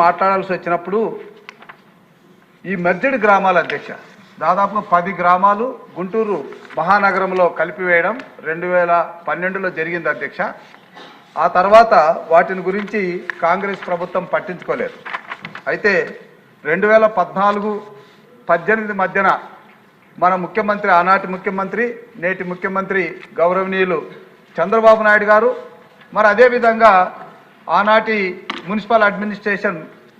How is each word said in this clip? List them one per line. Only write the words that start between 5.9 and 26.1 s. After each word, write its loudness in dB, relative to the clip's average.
గుంటూరు -4
మహానగరంలో 2
కలిపివేయడం 0
రెండు -6
వేల 0
పన్నెండులో -4
జరిగింది -4
అధ్యక్ష. -10
ఆ 2
తర్వాత 6
వాటిని 2
గురించి -4
కాంగ్రెస్ -2
ప్రభుత్వం -6
పట్టించుకోలేదు. -6
అయితే 2
రెండు 0
వేల 6
పద్నాలుగు -2
పద్దెనిమిది -2
మధ్యన 0
మన 2
ముఖ్యమంత్రి, -4
ఆనాటి 4
ముఖ్యమంత్రి, -4
నేటి -4
ముఖ్యమంత్రి -4
గౌరవనీయులు 0
చంద్రబాబు 4
నాయుడు 4
గారు, 4